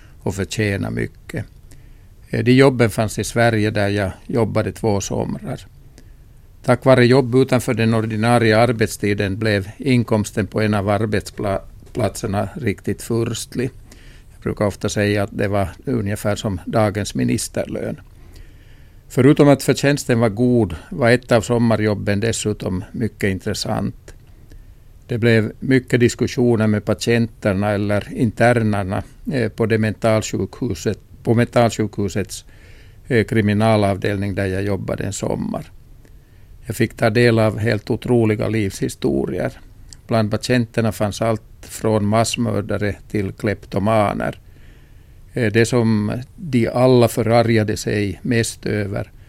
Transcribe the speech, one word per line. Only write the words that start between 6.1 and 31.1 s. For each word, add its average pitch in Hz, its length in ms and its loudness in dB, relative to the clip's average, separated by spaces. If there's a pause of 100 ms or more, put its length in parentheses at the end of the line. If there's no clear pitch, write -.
Tack 123 220 2
vare 127 200 8
jobb 127 300 4
utanför 131 380 2
den 113 200 0
ordinarie 113 640 2
arbetstiden 104 840 0
blev 104 380 0
inkomsten 113 720 0
på 110 140 -4
en 107 120 2
av 101 160 0
arbetsplatserna 104 1700 -4
riktigt 110 460 -4
furstlig. 117 680 -4 (640)
Jag - 80 -20
brukar 107 240 -2
ofta 101 240 -2
säga 104 340 0
att - 140 -10
det 113 100 -2
var 98 220 -2 (160)
ungefär 107 500 -4
som 98 300 -6
dagens 104 500 -2
ministerlön. - 840 -4 (1120)
Förutom 143 380 6
att 135 140 4
förtjänsten 139 560 0
var 117 100 2
god 113 460 0 (140)
var 117 220 2
ett 123 200 2
av 117 100 4
sommarjobben 107 800 0
dessutom 104 720 -4
mycket - 380 -4
intressant. - 840 -6 (920)
Det 120 100 -4
blev 113 420 4
mycket 127 400 2
diskussioner 117 680 2
med 107 180 0
patienterna 107 840 0
eller 101 420 -2
internerna, 107 920 0 (280)
eh, 120 180 0
på - 160 -4
det 110 120 2
mentalsjukhuset, 110 1200 -2 (240)